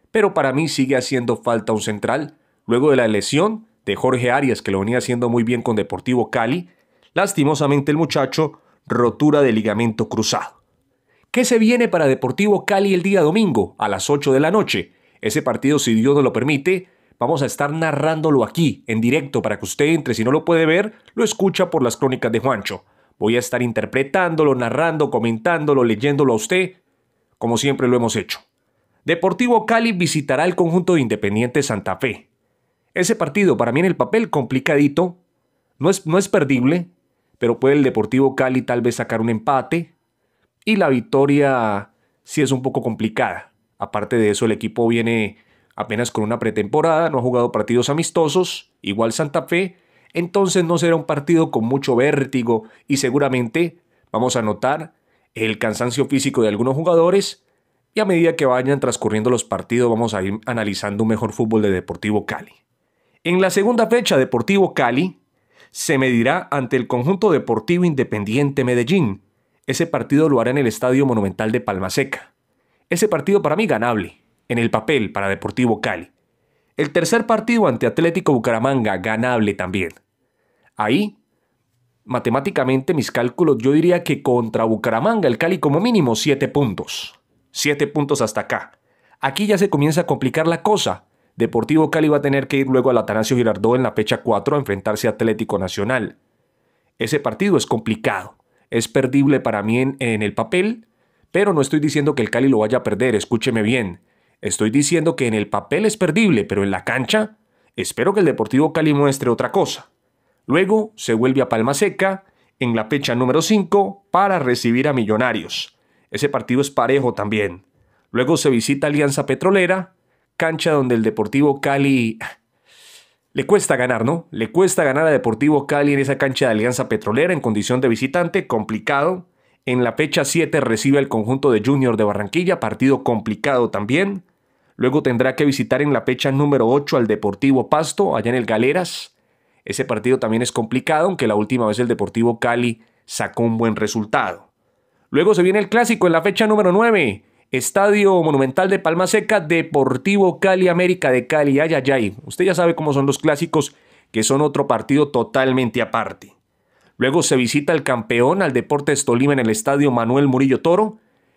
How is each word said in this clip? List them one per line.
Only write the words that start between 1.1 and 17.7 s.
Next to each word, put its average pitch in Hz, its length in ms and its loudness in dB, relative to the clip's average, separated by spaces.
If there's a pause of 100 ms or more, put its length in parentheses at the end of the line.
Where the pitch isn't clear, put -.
falta 117 340 -2
un 107 80 -2
central. 113 560 -4 (300)
Luego 127 240 2
de 135 60 4
la 117 120 4
lesión 151 580 0 (200)
de 98 100 -2
Jorge 123 340 0
Arias, 131 320 0
que 107 80 -4
lo 95 100 0
venía 113 160 0
haciendo 120 320 -2
muy 117 140 2
bien 117 180 -2
con 113 160 -2
Deportivo 110 540 -2
Cali, 127 400 -2 (420)
lastimosamente 147 800 0
el 147 80 0
muchacho, 156 640 -2 (240)
rotura 143 560 2
de 123 100 4
ligamento 110 560 0
cruzado. - 540 -4 (680)
¿Qué 247 140 0
se 240 140 2
viene 233 300 4
para 156 180 2
Deportivo 135 580 0
Cali 196 300 2
el 180 80 0
día 196 180 2
domingo 151 560 2
a 107 120 -4
las 95 200 -4
ocho 143 240 2
de 131 80 4
la 156 100 2
noche? 180 440 -2 (260)
Ese 131 220 -2
partido, 135 360 0
si 117 140 0
Dios 120 220 2
nos 143 100 4
lo 120 80 2
permite, 156 560 -2 (300)
vamos 139 240 0
a - 20 0
estar 143 300 -4